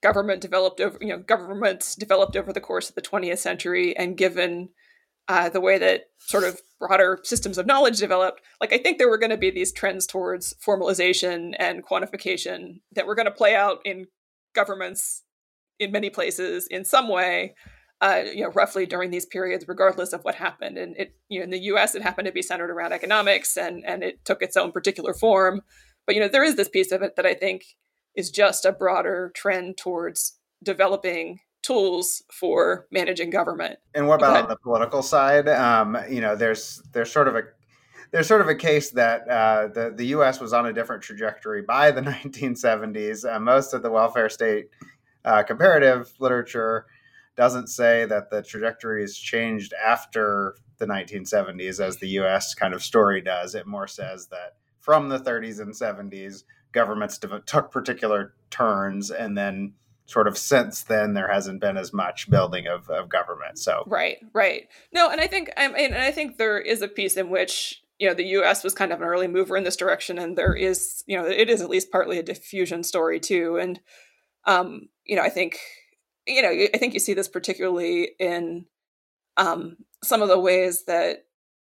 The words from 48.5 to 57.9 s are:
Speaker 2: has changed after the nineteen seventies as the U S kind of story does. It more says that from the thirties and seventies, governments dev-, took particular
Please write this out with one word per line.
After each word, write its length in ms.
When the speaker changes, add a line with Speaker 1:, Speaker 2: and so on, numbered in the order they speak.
Speaker 2:
has 160
changed 560
after 840
the 80
nineteen 380
seventies 560
as 160
the 120
U 180
S 280
kind 200
of 80
story 400
does. 320
It 120
more 200
says 400
that 300
from 280
the 100
thirties 420
and 140
seventies, 680
governments 440
dev-, 300
took 240
particular 640